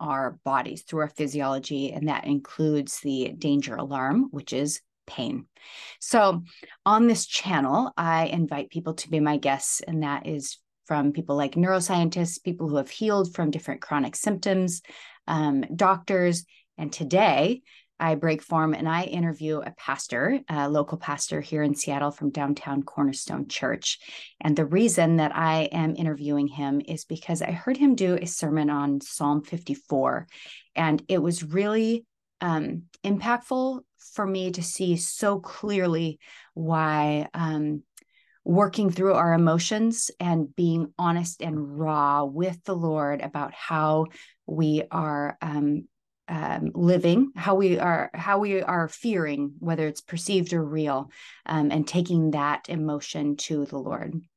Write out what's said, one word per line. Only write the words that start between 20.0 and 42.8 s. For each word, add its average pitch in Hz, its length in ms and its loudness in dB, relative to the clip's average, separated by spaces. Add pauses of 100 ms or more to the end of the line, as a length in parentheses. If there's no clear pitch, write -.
a 143 180 0
local 147 300 0
pastor 151 420 -6
here 151 220 -4
in 143 140 2
Seattle 143 340 -2
from 143 220 -4
downtown 143 500 -4
Cornerstone 139 640 -4
Church. - 520 -4 (400)
And 151 160 2
the 156 100 2
reason 170 520 4
that 151 180 2
I 160 360 2
am 160 240 0
interviewing 147 520 0
him 143 400 -2
is 160 180 -8
because 170 380 -4
I - 80 -4
heard 254 260 -2
him 269 160 6
do 180 260 2
a 175 60 -6
sermon 151 460 0
on 143 280 0
Psalm 147 440 0
fifty-four, 139 840 -2 (480)
and 156 320 2
it 185 120 4
was 170 240 0
really, 214 640 0 (340)
um, 165 440 -2 (200)
impactful 240 800 0 (320)
for 208 120 -2
me 185 260 -2
to 180 120 -6
see 175 340 0
so 202 420 0
clearly 175 800 -2 (380)
why, 156 800 2
um, 151 480 -2 (600)
working 196 460 4
through 180 240 4
our 165 220 6
emotions 170 760 2 (100)
and 165 360 0
being 165 420 2
honest 175 460 0
and 151 340 -4
raw 147 460 2
with 175 400 -4
the 190 120 -4
Lord 151 460 0